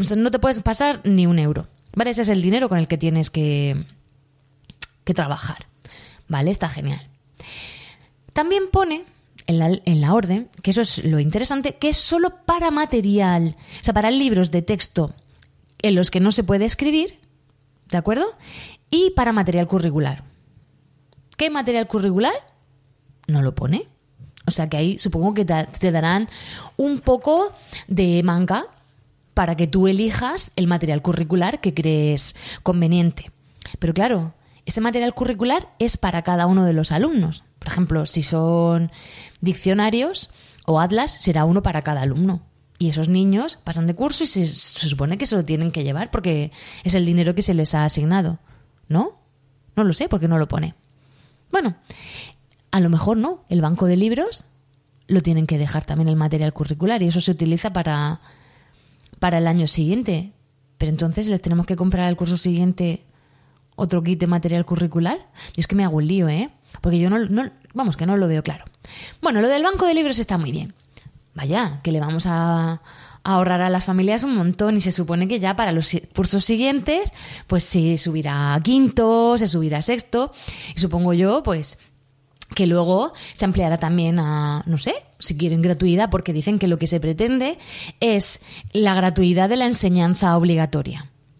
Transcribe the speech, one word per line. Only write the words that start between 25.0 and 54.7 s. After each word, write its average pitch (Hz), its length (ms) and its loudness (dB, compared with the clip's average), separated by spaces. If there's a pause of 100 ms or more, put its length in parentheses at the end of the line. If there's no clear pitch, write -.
que 202 120 0
te, 160 180 0 (160)
te 185 140 2
darán 170 340 2 (480)
un 277 240 0
poco 302 540 2 (340)
de 175 360 2
manga 180 420 0 (680)
para 170 220 0
que 165 120 0
tú 185 200 2
elijas 220 720 -2
el 180 100 2
material 160 340 0
curricular 175 600 0
que 180 120 0
crees 151 640 0 (260)
conveniente. 175 720 2 (480)
Pero 165 140 -2
claro, 185 400 0 (320)
ese - 160 -2
material 240 320 0
curricular 254 560 -2 (100)
es 226 160 0
para 175 280 -2
cada 175 220 2
uno 185 200 4
de 170 80 4
los 156 180 0
alumnos. 185 540 0 (120)
Por - 120 -12
ejemplo, 156 360 0
si - 160 -4
son 170 720 2 (480)
diccionarios 214 880 0 (360)
o 160 160 2
atlas, 208 300 2 (100)
será 156 240 2
uno 180 180 2
para 156 200 -2
cada 143 180 -4
alumno. 165 400 0 (400)
Y 170 60 2
esos 156 220 0
niños 196 560 2
pasan 165 220 -2
de 170 60 0
curso 285 300 -2
y 302 40 0
se, 175 200 0
se - 400 -6
supone 143 300 -2
que 269 80 -4
se 220 100 -2
lo 180 80 0
tienen 160 300 -2
que 156 100 -4
llevar 143 280 -4
porque 156 420 -2 (320)
es 180 100 2
el 180 100 2
dinero 170 300 2
que 196 60 0
se 190 120 0
les 156 220 0
ha 151 80 2
asignado, 165 560 0 (480)
¿no? 220 320 0 (560)
No 214 80 2
lo 190 80 4
sé, 269 160 -2
porque 165 220 0
no 165 80 4
lo 151 100 2
pone. 156 280 -4 (760)
Bueno, 294 240 0 (960)
a 190 80 2
lo 175 100 4
mejor 170 280 2
no, 311 320 -2
el 175 100 2
banco 165 260 2
de 180 120 4
libros 240 480 0 (640)